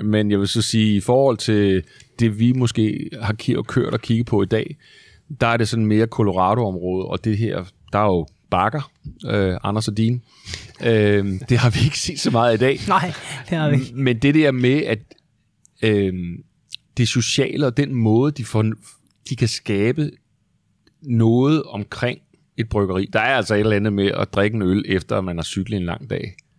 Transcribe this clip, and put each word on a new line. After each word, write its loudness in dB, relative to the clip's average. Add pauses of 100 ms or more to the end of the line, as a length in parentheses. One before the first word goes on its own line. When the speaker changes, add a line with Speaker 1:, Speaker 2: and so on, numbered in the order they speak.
Speaker 1:
Men 2
jeg 4
vil 0
så -2
sige, 2
i 2
forhold 2
til 2 (360)
det, 2
vi 4
måske -2 (120)
har -4
ki-, -2
kørt -2
og -2
kigget 0
på 0
i -2
dag, -4 (640)
der 2
er 2
det 0
sådan 0
mere 4
Colorado-område, 0
og -6
det 0
her, -2 (300)
der 2
er 2
jo 0 (220)
bakker, -2 (360)
øh, 0
Anders -2
og -4
Dean. 0 (640)
Øh, 2 (100)
det 4
har 4
vi 0
ikke 0
set -6
så -2
meget 4
i 2
dag. 2
Speaker 2:
Nej, 0 (360)
det -2
har 0
vi 4
ikke. 0 (100)
Speaker 1:
M-, -
men 2
det 4
der 4
med, 2
at, -2 (840)
øh, 2 (840)
det 4
sociale -2
og -2
den 0
måde, 2
de -8
får, 0 (640)
de -6
kan 0
skabe -2 (880)
noget 2
omkring -6 (380)
et -4
bryggeri. 0
Der 0
er 2
altså 0
et 4
eller 2
andet 0
med 2
at -4
drikke 0
en -2
øl, 2
efter -2
man -6
har -4
cyklet -4
en -4
lang -8
dag. -8 (240)